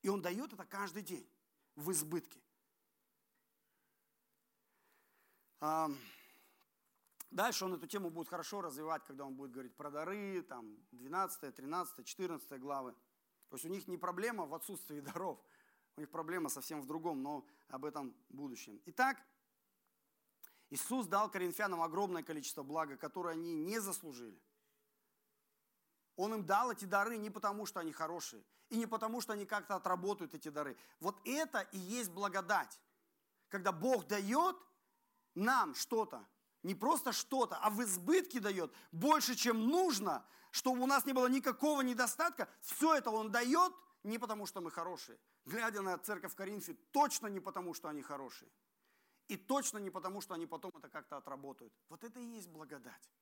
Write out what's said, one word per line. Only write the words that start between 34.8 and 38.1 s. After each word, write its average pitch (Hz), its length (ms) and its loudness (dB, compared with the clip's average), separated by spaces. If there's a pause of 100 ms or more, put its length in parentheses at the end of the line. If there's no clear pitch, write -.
нам 208 400 4
что-то, 170 520 0 (360)
не 180 120 0
просто 254 360 4
что-то, 233 460 2
а 214 120 4
в 214 140 0
избытке 240 560 4